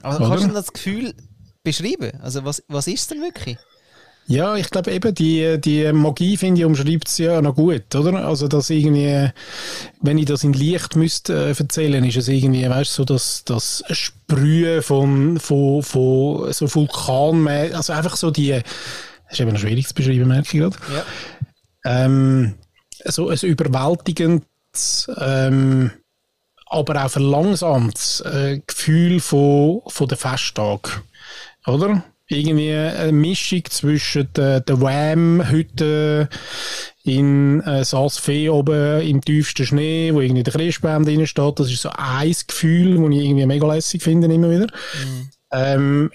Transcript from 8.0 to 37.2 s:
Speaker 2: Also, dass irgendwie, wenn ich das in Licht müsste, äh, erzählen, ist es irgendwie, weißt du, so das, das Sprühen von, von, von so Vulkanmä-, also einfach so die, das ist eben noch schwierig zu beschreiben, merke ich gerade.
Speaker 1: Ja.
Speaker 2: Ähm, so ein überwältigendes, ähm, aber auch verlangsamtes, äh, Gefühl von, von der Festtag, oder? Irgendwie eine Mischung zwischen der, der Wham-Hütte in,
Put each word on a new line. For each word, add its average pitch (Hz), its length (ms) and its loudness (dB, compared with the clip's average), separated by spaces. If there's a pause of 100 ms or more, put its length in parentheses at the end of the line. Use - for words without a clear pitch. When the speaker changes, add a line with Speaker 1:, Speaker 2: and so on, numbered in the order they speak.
Speaker 2:
Also, 147 200 -2
dass 139 240 0
irgendwie, 143 580 2 (720)
wenn 151 160 2
ich 151 80 0
das 139 180 -2
in 143 80 4
Licht 156 420 -2
müsste, 160 540 0
äh, 143 100 -2
erzählen, 143 460 0
ist 123 120 0
es 123 120 -2
irgendwie, 131 400 2
weißt 131 240 0
du, - 100 -6
so - 20 2
das, - 400 -2
das - 460 -4
Sprühen 156 920 0
von, 139 580 2
von, 139 420 2
von 131 680 0
so 147 140 -2
Vulkanmä-, 147 1080 0
also 165 180 -6
einfach 156 220 -4
so 170 160 -2
die, 143 220 0
das 123 100 -2 (680)
ist - 80 -4
eben 113 120 0
noch 104 60 0
schwierig 110 300 -2
zu - 60 -10
beschreiben, 131 340 2
merke 139 280 0
ich 147 60 2
gerade. 190 140 -2 (180)
Speaker 1:
Ja. - 1120 -6
Speaker 2:
Ähm, 131 500 2 (520)
so - 240 -2
ein 165 80 0
überwältigendes, 160 1800 -2
ähm, 135 720 2 (760)
aber 147 380 -2
auch 131 60 -2
verlangsamtes, 143 1120 0
äh, 139 440 -4
Gefühl 170 540 2
von, 143 720 2
von - 180 -2
der 127 120 -4
Festtag, 107 840 -4 (640)
oder? 175 380 2 (280)
Irgendwie 151 400 0
eine 156 380 -2
Mischung 165 600 2
zwischen 147 640 -2
der, 135 240 2
der 127 200 0
Wham-Hütte 151 1500 2 (760)
in, 139 600 4